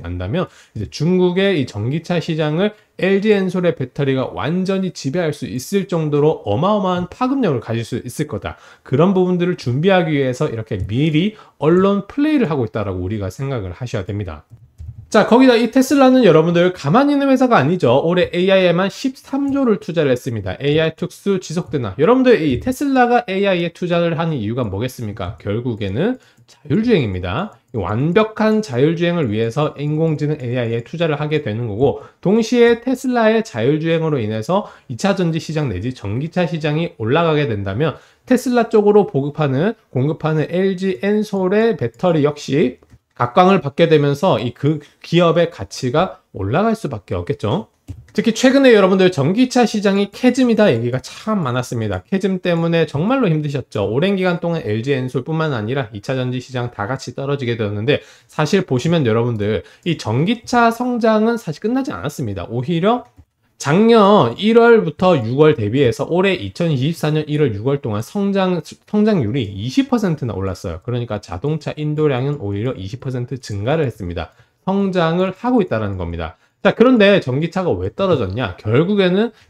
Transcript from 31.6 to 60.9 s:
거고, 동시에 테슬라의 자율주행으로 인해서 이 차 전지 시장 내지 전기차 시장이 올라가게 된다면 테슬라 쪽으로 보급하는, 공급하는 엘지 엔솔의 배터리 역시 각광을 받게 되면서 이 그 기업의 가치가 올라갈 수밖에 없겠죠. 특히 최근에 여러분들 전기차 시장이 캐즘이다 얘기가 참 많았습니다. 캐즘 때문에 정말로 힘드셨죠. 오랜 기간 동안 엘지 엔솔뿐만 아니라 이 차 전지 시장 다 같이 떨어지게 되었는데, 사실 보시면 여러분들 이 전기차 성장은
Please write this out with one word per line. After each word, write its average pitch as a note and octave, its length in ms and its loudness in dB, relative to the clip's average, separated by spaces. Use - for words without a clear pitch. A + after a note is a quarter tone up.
거고, A2+ 340 0
동시에 A#3 600 2
테슬라의 A#3 640 0
자율주행으로 D#3 720 0
인해서 A2+ 480 -2
이 A#2 100 -10
차 G3 160 0
전지 E3+ 260 -2
시장 D3+ 300 -4
내지 G#2 240 -4
전기차 C#3+ 540 -4
시장이 D#3+ 500 -4
올라가게 D3 500 2
된다면 G#2+ 500 -2
테슬라 A#3+ 440 2
쪽으로 G#3 360 4
보급하는, D3 720 -2
공급하는 D#3 580 -2
엘지 F#3+ 540 -2
엔솔의 G#3 720 0
배터리 D#3 460 0
역시 D3 560 -2
각광을 F#3 460 4
받게 D#3 280 0
되면서 C#3+ 500 4
이 A#2+ 160 -4
그 D3 240 0
기업의 E3 480 2
가치가 C3+ 720 -4
올라갈 D3+ 420 -2
수밖에 B2 380 -8
없겠죠. G#2+ 540 -4
특히 A3 220 0
최근에 C4 400 6
여러분들 F#3+ 380 6
전기차 G#3+ 560 2
시장이 G3+ 440 0
캐즘이다 A#3+ 640 2
얘기가 A#2+ 260 -2
참 - 440 -6
많았습니다. A#2 640 -4
캐즘 F#3+ 300 -2
때문에 E3 480 0
정말로 G#3 400 0
힘드셨죠. C#3+ 580 -2
오랜 D3 300 0
기간 F3+ 240 0
동안 E3+ 260 -4
엘지 B2 280 -2
엔솔뿐만 C#3 600 -4
아니라 A#2+ 400 -4
이 G2+ 80 -12
차 C3+ 140 -4
전지 B2+ 240 -4
시장 B2 320 -6
다 G#2 160 -6
같이 C3 260 -8
떨어지게 C3+ 420 -4
되었는데, G#2+ 460 -2
사실 E3 380 0
보시면 D#3+ 420 0
여러분들 A2 560 0
이 E3+ 140 -2
전기차 A3+ 720 0
성장은 A#3 640 0